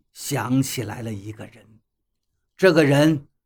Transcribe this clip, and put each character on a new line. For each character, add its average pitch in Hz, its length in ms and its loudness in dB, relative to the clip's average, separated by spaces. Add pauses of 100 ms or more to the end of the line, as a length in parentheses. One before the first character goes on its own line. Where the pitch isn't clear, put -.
(140)
想 127 480 -2
起 131 220 -6
来 101 180 -10
了 113 100 -10
一 101 180 -12
个 107 140 -18
人， 107 340 -20 (800)
这 185 160 4
个 160 100 4
人 143 460 2 (180)